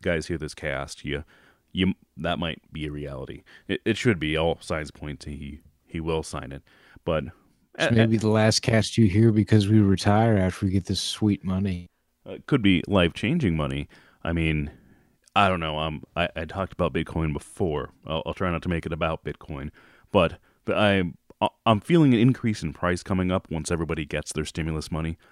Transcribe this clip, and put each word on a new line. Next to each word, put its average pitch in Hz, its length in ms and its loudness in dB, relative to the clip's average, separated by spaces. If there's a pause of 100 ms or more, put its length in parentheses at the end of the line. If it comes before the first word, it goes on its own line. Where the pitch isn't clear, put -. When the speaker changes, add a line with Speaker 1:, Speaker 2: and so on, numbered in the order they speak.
Speaker 1:
guys 85 260 -2
hear 85 100 -4
this 73 160 -10
cast, 71 520 -8
you, 71 180 -6 (480)
you, 92 220 2 (240)
that 82 220 -4
might 82 220 -6 (100)
be 76 160 -10
a 73 40 -8
reality. 69 520 -12 (240)
It, - 180 -4
it 110 120 0
should 107 220 2
be. 76 180 -2
All 80 240 0
signs 78 300 -6
point 73 300 -12
to 73 100 -12
he, 73 300 -12 (240)
he - 140 -10
will 80 240 -2
sign 69 280 -12
it. 71 100 -14 (420)
But 78 200 0 (540)
Speaker 2:
This 160 100 0
Speaker 1:
uh, 135 60 0
Speaker 2:
may 113 100 6
Speaker 1:
uh, 113 40 4
Speaker 2:
be 110 100 2
the 107 120 0
last 110 320 4
cast 113 360 0
you 113 100 6
hear 110 240 4
because 104 360 4
we 110 120 6
retire 104 580 4
after 92 300 0
we 92 40 0
get 95 140 0
this 95 160 -4
sweet - 420 -2
money. 92 440 -4 (400)
Speaker 1:
uh, 95 60 -12
it - 140 -14
could 135 140 0
be 98 260 4
life-changing 101 680 0
money. 71 320 -4 (360)
I 82 100 -2
mean, 78 360 0 (680)
I 98 140 4
don't 92 100 0
know. 78 200 -4
Um, 78 240 -4 (120)
I, 85 200 0
I 80 100 -6
talked 92 280 -8
about 80 200 -2
Bitcoin 80 400 -4
before. 73 560 -6 (160)
I'll, 78 200 -4
I'll - 100 -6
try 92 160 -2
not 82 120 -4
to 90 60 -4
make 82 160 -4
it 80 80 -8
about 80 300 -4
Bitcoin, 73 460 -12 (420)
but - 280 2 (260)
the, 98 100 -2
I, 98 280 4 (360)
I, - 80 2 (200)
I'm 110 120 6
feeling 156 340 4
an 113 60 4
increase 117 440 2
in 76 100 -6
price 90 300 -2
coming 92 280 0
up 92 200 -2
once 80 200 -4
everybody 80 340 -2
gets 76 280 -6
their 78 120 -4
stimulus 78 460 -6
money. 80 260 -4 (140)